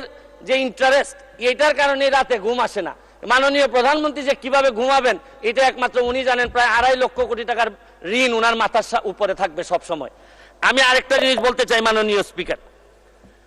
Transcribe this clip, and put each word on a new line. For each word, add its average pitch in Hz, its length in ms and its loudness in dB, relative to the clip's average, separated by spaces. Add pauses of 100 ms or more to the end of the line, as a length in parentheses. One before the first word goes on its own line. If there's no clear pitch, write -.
(420)
যে 226 160 -2
ইন্টারেস্ট, 262 840 -2
এটার 254 320 2
কারণে 277 360 0
রাতে 262 300 2
ঘুম 233 200 -2
আসে 214 220 -2
না। 147 140 -8 (320)
মাননীয় 277 400 2
প্রধানমন্ত্রী 277 560 0
যে 262 120 -2
কিভাবে 269 340 0
ঘুমাবেন, 247 480 0 (240)
এটা 240 260 2
একমাত্র 247 340 -2
উনি 247 220 -2
জানেন। 247 260 0
প্রায় 240 180 0
আড়াই 240 280 2
লক্ষ 254 260 -2
কোটি 233 220 -4
টাকার 233 240 -2 (380)
ঋণ 240 280 0
উনার 226 220 2
মাথার 220 280 0
সা-, 233 200 -4
উপরে 196 320 -4
থাকবে 170 280 -6
সব 170 240 -2
সময়। 147 220 -8 (520)
আমি 233 200 2
আরেকটা 262 360 2
জিনিস 262 200 2
বলতে 240 280 0
চাই, 226 160 0
মাননীয় 214 420 0
স্পিকার, - 340 -8 (880)